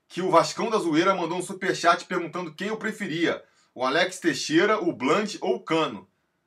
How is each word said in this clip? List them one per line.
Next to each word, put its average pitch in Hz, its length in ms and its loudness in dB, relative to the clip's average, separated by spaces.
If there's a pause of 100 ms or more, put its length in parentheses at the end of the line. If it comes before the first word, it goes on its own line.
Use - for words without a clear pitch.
que 175 160 -6
o 175 80 0
Vascão 165 400 4
da 214 80 2
Zoeira 170 340 4
mandou 170 240 -2
um 180 60 -6
superchat 175 640 0
perguntando 170 460 -6
quem 196 180 -8
eu 220 80 -4
preferia: 170 680 -4 (300)
o 123 100 -2
Alex 165 320 2
Teixeira, 175 680 2
o 175 80 2
Bland 165 480 0
ou 185 180 -2
o - 60 -14
Cano. 143 460 -2 (380)